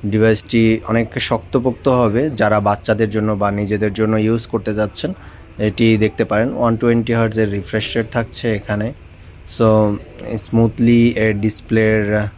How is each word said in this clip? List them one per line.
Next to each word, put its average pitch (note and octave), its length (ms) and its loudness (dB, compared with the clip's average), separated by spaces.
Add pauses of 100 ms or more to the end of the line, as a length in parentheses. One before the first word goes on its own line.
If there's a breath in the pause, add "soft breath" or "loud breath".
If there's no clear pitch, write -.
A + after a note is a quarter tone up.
ডিভাইসটি A2 800 2
অনেক A2+ 180 0 (120)
শক্তপোক্ত B2 680 -2
হবে। B2 480 2
যারা G#2+ 240 2
বাচ্চাদের G#2 500 0
জন্য G#2+ 220 -2
বা G2+ 180 0
নিজেদের G#2 420 -2
জন্য A2 240 0
ইউজ A2 300 0
করতে G#2+ 280 -4
যাচ্ছেন, G#2+ 380 -4 (460 loud breath)
এটি A2 380 2
দেখতে G#2+ 280 0
পারেন। G#2+ 300 0
ওয়ান A#2 220 0
টোয়েন্টি A#2 360 0
হার্টজের A2 400 0
রিফ্রেশ G2+ 440 -4
রেট A2+ 140 -4
থাকছে A#2 440 -4
এখানে। G#2 380 -6 (680 loud breath)
So, G#2+ 380 4 (400)
স্মুথলি A#2 800 2
এর G#2+ 240 0
ডিসপ্লের G#2+ 880 0 (120)